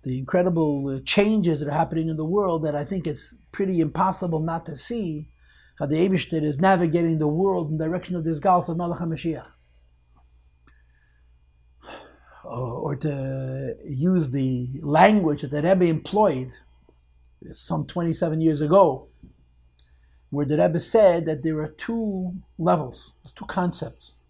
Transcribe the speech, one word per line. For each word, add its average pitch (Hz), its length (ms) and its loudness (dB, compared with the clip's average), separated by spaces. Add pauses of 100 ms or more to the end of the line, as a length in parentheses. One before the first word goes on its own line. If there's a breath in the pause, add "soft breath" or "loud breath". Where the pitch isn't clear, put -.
the 131 140 -6
incredible, 156 680 0
uh, 135 160 -6
changes 202 560 2
that 139 80 -6
are 139 40 -4
happening 165 360 0
in 160 80 -4
the 156 80 -4
world 175 380 0
that 151 120 -2
I 147 100 -4
think 185 220 -6
it's - 280 -10 (180)
pretty 185 280 0
impossible 165 600 0
not 165 260 -4
to 147 100 -10
see 165 520 -6 (500 soft breath)
how 147 80 -4
the 147 100 0
Eibishter 165 460 0
is 147 180 -2
navigating 170 560 4
the 151 100 0
world 175 440 0
in 156 80 -2
the 156 80 -2
direction 180 280 -4
of 170 80 -4
this 160 160 -2
Galus 180 300 4
of 165 80 -4
Melech 170 220 -4
HaMashiach. 160 480 -4 (3000 loud breath)
Or, 120 280 -8
or 139 240 -4
to 135 800 -6 (100)
use 151 460 2
the 131 360 0 (140)
language 160 600 4
that 135 80 -8
the 147 120 -2
Rebbe 180 240 4
employed 156 640 0 (1000)
some - 340 -6
twenty-seven 165 540 -2
years 156 200 2
ago, 156 480 4 (1200 soft breath)
where 143 140 -2
the 147 140 0
Rebbe 170 220 4
said 175 460 4
that 151 160 -4
there 156 180 -2
are 151 80 -6
two 196 680 -4 (240)
levels, 160 640 -2
there's - 100 -20
two - 120 -16
concepts. - 680 -6 (160)